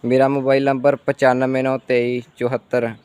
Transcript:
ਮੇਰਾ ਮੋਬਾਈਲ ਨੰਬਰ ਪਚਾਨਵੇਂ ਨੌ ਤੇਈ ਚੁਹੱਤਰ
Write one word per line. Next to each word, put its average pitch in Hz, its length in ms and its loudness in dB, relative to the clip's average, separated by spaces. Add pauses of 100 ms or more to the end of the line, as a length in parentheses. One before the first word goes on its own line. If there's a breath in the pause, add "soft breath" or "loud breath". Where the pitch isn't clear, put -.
ਮੇਰਾ 131 240 2
ਮੋਬਾਈਲ 135 360 0
ਨੰਬਰ 139 320 0
ਪਚਾਨਵੇਂ 131 680 0
ਨੌ 131 140 -2
ਤੇਈ 123 440 -2 (140)
ਚੁਹੱਤਰ 120 540 -4 (140)